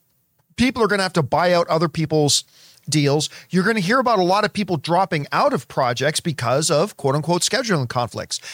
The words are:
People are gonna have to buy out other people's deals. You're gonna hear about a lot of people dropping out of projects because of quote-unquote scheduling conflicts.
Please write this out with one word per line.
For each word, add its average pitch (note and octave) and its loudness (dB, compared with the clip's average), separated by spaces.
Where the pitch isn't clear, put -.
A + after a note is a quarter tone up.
People B3 0
are G3+ 4
gonna G3 0
have F#3 -2
to E3 2
buy E3+ 2
out E3+ 2
other D#3+ 0
people's D3+ 0
deals. D3 0
You're F3+ 2
gonna A3 0
hear G#3 0
about A3+ 2
a F3+ 2
lot F#3+ 2
of - -2
people F#3+ -2
dropping E3+ 0
out B3 2
of F3+ -4
projects C3 0
because C#3 -2
of E3+ 0
quote-unquote D3+ 0
scheduling G3+ 0
conflicts. A2 -4